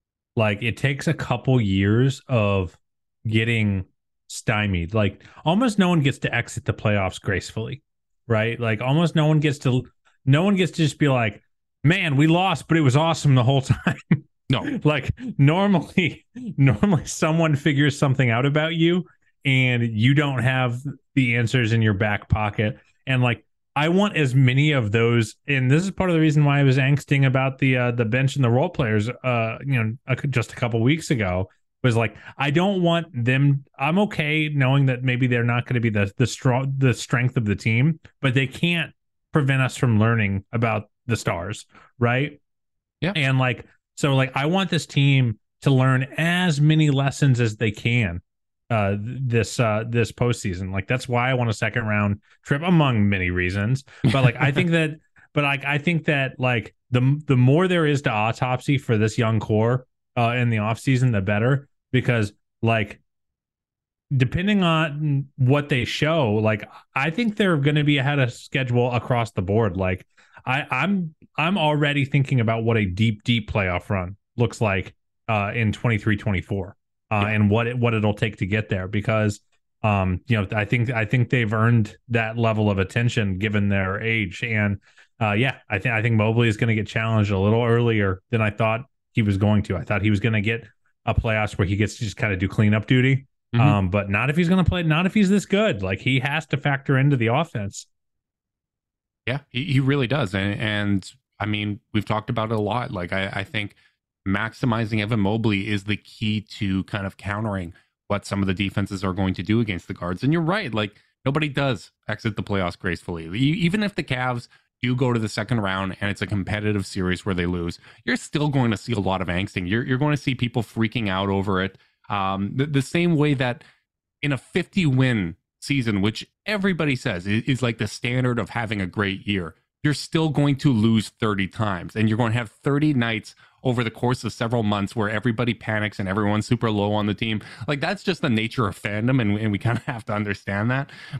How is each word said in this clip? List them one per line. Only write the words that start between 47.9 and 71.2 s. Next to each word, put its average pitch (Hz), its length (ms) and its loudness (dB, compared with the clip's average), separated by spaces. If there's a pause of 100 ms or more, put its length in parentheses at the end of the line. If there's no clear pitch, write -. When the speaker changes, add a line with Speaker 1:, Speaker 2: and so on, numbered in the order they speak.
Speaker 1:
uh, 101 220 0
th-, 104 80 -2 (220)
this, 117 380 0
uh, 110 280 0
this 117 240 0
postseason. 98 600 -4
Like, 95 160 -4
that's 131 200 -2
why 120 220 0
I 135 40 0
want 120 160 0
a 104 40 -2
second 110 320 -4
round 104 340 0 (260)
trip, 143 180 -2
among 135 460 4
many 92 220 0
reasons. 101 520 -2 (200)
But, 131 200 2
like, 120 140 4
I 131 140 0
think 170 200 0
Speaker 2:
<laughs> 165 60 2
Speaker 1:
that, 156 220 -2 (340)
but, 147 100 0
like, 139 220 -2
I 143 120 -2
think 160 280 -2
that, 135 340 -2
like, 123 360 -2 (160)
the, 131 340 2
the 135 120 4
more 143 300 6
there 170 180 2
is 143 180 0
to 139 80 -2
autopsy 127 640 -2
for 120 200 0
this 107 200 0
young 113 220 0
core, 113 480 0 (300)
uh, 117 200 2
in 120 120 0
the 113 80 0
offseason, 123 540 0
the 101 100 0
better, 110 460 0 (240)
because, 120 400 0 (300)
like, 113 400 -2 (1120)
depending 180 480 2
on 151 640 0 (100)
what 143 340 2
they 123 160 0
show, 147 500 0
like, 107 320 0 (280)
I - 140 0
think 214 280 -2
they're 185 200 2
gonna 147 260 2
be 143 140 2
ahead 143 220 0
of 120 120 2
schedule 123 600 -2
across 117 380 -2
the 104 100 -4
board. 98 360 0
Like, 92 280 -2 (400)
I, 135 240 -2
I'm, 165 460 -2 (220)